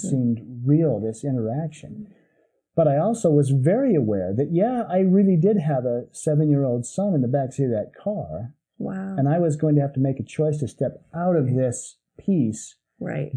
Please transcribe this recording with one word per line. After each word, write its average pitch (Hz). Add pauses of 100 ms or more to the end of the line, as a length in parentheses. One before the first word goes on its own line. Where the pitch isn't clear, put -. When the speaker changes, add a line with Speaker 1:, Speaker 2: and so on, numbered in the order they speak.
Speaker 1:
Mm-hmm. 185
Speaker 2:
seemed 120
real, 143
this 110
interaction. 131
Speaker 1:
Mm-hmm. - (600)
Speaker 2:
But 160
I 139
also 196
was 143
very 180
aware 101
that, 143
yeah, 226
I 180
really 190
did 190
have 143
a 120
seven-year-old 143
son 196
in 139
the 120
backseat 135
of 123
that 104
car. 120 (240)
Speaker 1:
Wow. 190
Speaker 2:
And 139
I 160
was 156
going 151
to 143
have 139
to 131
make 135
a -
choice 151
to 120
step - (100)
out 175
of 127
this 123 (200)
peace 131 (260)
Speaker 1:
Right. 147